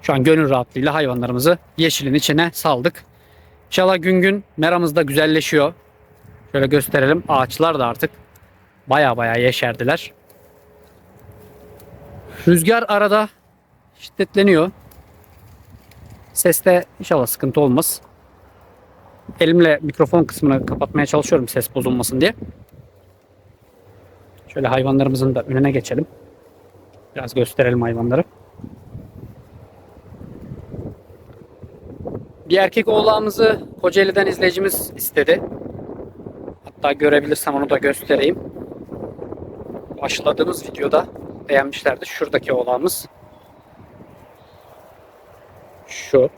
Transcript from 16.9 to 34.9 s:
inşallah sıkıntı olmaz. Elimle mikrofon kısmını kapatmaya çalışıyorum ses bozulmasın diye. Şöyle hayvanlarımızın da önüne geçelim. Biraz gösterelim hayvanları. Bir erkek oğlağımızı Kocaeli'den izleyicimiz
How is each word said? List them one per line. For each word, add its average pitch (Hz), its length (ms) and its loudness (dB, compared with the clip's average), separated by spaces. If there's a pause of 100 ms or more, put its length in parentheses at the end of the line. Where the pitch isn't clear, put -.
inşallah 156 260 0
sıkıntı 135 360 -2
olmaz. 143 400 0 (1400)
Elimle 165 420 4
mikrofon 156 420 2
kısmını 135 420 0
kapatmaya 147 400 -2
çalışıyorum 147 420 0
ses - 280 -6
bozulmasın 127 460 0
diye. 202 120 2 (2250)
Şöyle - 200 -4
hayvanlarımızın 131 680 2
da 123 60 -2
önüne 139 300 0
geçelim. 131 340 -2 (1120)
Biraz 127 180 -10
gösterelim 123 480 -2
hayvanları. 120 420 -2 (4000)
Bir 175 80 2
erkek 196 300 0
oğlağımızı 214 800 2 (140)
Kocaeli'den 190 460 2
izleyicimiz 180 680 -2